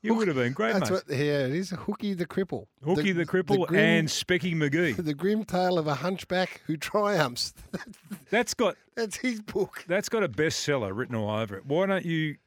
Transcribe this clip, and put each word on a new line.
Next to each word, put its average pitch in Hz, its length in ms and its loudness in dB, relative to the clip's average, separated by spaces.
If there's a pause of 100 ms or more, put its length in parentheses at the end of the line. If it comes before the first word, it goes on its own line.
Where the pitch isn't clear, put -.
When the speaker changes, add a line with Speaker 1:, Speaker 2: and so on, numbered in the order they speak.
Speaker 1:
You 214 100 -2
Speaker 2:
Hook-, 226 80 4
Speaker 1:
would 214 100 2
have 151 80 2
been 123 160 2
great 220 220 0
Speaker 2:
that's 196 160 2
Speaker 1:
mates. 185 180 0
Speaker 2:
what, 147 80 -2
yeah, 143 300 2
it 127 60 -2
is. 185 180 -4
Hookie 202 440 -4
the 175 120 -4
Cripple. 170 400 -4 (160)
Speaker 1:
Hookie 160 300 2
the 170 120 2
Speaker 2:
The, - 0 -
the - 20 -12
Speaker 1:
Cripple 185 400 2
Speaker 2:
grim, 180 140 4
Speaker 1:
and 165 280 6
Specky 180 460 0
McGee. 156 420 2
Speaker 2:
<laughs> 180 80 -4
the 151 100 0
grim 202 300 0
tale 180 340 0
of 151 80 0
a 151 100 0
hunchback 180 720 -2
who 160 100 -2
triumphs. 170 760 0 (380)
<laughs> - 400 -14
Speaker 1:
That's 226 240 2
got, 208 220 2 (180)
Speaker 2:
That's 226 220 -4
his 240 240 -4
book. - 480 -4
Speaker 1:
that's 190 200 0
got 226 140 0
a 185 60 0
bestseller 127 680 0
written 123 180 -6
all 107 160 -2
over 107 260 -2
it. 98 100 -12
Why 160 200 2
don't 190 180 -2
you 160 320 -2 (100)